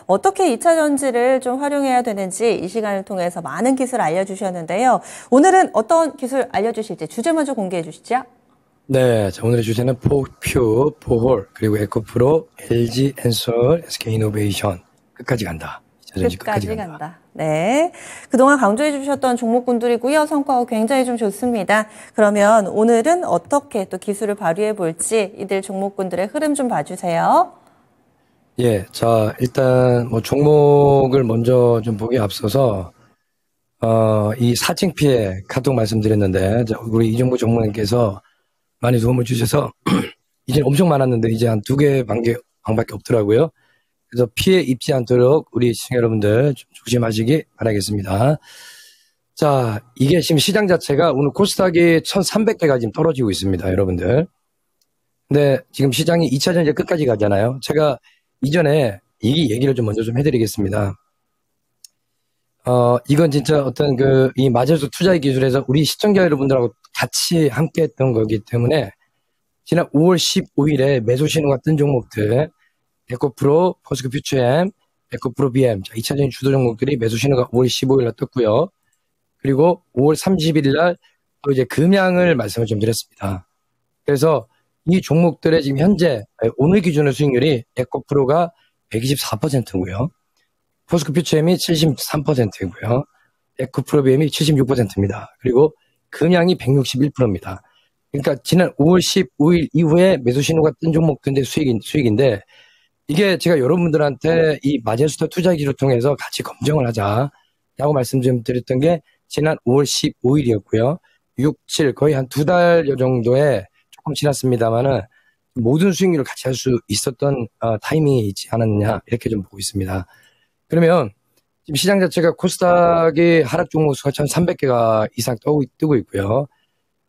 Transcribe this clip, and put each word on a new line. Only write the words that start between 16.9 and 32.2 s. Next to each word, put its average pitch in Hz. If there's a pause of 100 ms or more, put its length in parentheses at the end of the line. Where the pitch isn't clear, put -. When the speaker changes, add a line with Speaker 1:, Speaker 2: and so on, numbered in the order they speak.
Speaker 1:
간다. 160 (120)
네. 196 (360)
그동안 269
강조해 247
주셨던 269
종목군들이고요. 240
성과가 277
굉장히 240
좀 247
좋습니다. 220 (280)
그러면 208
오늘은 233
어떻게 220
또 185
기술을 202
발휘해 202
볼지 196
이들 196
종목군들의 190
흐름 294
좀 277
봐주세요. 180 (1040)
Speaker 2:
예, 113
자, 110
일단 127
뭐 113
종목을 143
먼저 120
좀 113
보기에 117
앞서서, 104 (880)